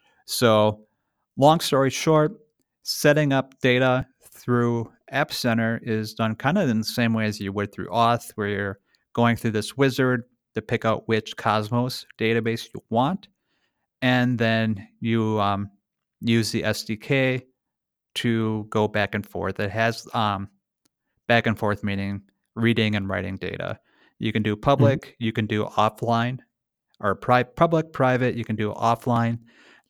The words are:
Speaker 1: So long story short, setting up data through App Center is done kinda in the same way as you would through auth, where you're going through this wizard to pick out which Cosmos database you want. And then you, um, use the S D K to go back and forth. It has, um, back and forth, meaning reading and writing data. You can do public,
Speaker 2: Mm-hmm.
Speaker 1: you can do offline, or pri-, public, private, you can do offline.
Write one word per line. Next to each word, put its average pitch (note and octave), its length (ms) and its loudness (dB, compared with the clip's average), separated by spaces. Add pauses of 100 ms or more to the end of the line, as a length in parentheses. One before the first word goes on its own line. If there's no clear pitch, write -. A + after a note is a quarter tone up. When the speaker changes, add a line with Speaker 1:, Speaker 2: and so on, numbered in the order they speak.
(240)
Speaker 1:
So G#2+ 600 2 (500)
long D3+ 240 6
story C3+ 300 2
short, D#3 420 2 (500)
setting D3 500 2
up C3+ 280 -2
data B2+ 460 2 (160)
through A#2+ 680 -2 (200)
App C#3+ 220 -2
Center A2+ 500 -2
is A2 320 -4
done A2 200 -2
kinda E3 280 0
in A#2+ 160 2
the A2 60 -2
same A#2 280 -2
way A2 140 0
as G#2 120 -4
you G2 140 -6
would G2+ 200 -4
through F2+ 160 -10
auth, A#2 480 0
where G#2 120 -4
you're G2+ 320 -4 (320)
going A#2 240 2
through A2+ 160 -4
this G#2 240 -4
wizard C3 480 0 (300)
to A2 80 -6
pick - 220 -4
out A2 220 -2
which A2 300 -4
Cosmos A2 720 -2 (120)
database A2+ 560 -2
you - 160 -12
want. C3+ 380 -2 (760)
And B2 360 2
then A2+ 500 0 (120)
you, A2 400 0
um, G2+ 300 0 (500)
use A2+ 300 2
the G2 140 -2
S G#2+ 180 -2
D A2 140 -8
K C3 500 -2 (680)
to A2 560 -2
go A2 180 2
back G#2 260 -2
and G2+ 120 -4
forth. F#2 340 -6
It G2+ 100 -4
has, A2+ 440 -4
um, G#2 340 -2 (800)
back A#2 200 4
and A2 120 0
forth, G#2 260 -2
meaning G2 380 -6 (320)
reading A2+ 420 2
and G2 140 -4
writing F#2+ 260 -4
data. F2+ 420 -8 (400)
You G#2+ 140 -2
can A2 100 0
do G#2+ 140 0
public, C3+ 460 4
Speaker 2:
Mm-hmm. - 220 -12
Speaker 1:
you A2 80 -2
can A2+ 120 -2
do G#2 220 -2
offline, A#2 720 0 (600)
or G2+ 160 0
pri-, B2 280 2
public, D#3+ 500 0
private, B2+ 420 0
you A#2 120 -6
can A2 100 -4
do G#2 160 -2
offline. A#2 680 0 (500)